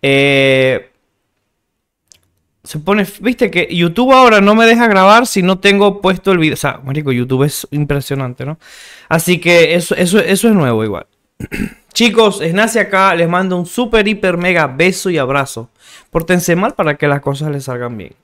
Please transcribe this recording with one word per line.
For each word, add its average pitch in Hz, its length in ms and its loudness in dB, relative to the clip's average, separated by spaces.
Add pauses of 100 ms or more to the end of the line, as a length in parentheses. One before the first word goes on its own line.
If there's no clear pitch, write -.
Eh, 135 880 2 (1800)
se - 140 -12
pone, 196 260 0 (160)
viste 214 300 -2
que 175 240 -2
YouTube 170 380 0
ahora 240 280 6
no 202 140 4
me 226 120 4
deja 233 200 4
grabar 208 400 4
si 196 160 -2
no 185 160 0
tengo 202 420 2
puesto 190 320 -2
el 180 60 2
video. 156 160 0
O - 20 -10
sea, - 280 -6
marico, 139 280 -6
YouTube 127 300 -2
es - 300 -4
impresionante, 139 760 -6
¿no? 151 120 -10 (500)
Así 165 320 0
que 170 340 4
eso, 175 220 -2
eso, 180 240 2
eso 190 280 0
es 220 60 4
nuevo 123 300 0
igual. 98 220 -8 (320)
<clears throat> - 540 -12
Chicos, 220 480 2
Esnacia 208 420 -2
acá, 190 320 2
les 170 140 0
mando 180 300 -2
un 175 80 -4
super, 220 400 -2
hiper, 196 320 -2
mega 175 300 0
beso 175 420 -2
y 165 80 0
abrazo. 131 500 -4 (420)
Pórtense 170 460 0
mal 202 180 -2
para 147 220 -2
que 151 120 -2
las 143 120 0
cosas 143 300 -6
les 139 140 -8
salgan 120 340 -10
bien. - 260 -16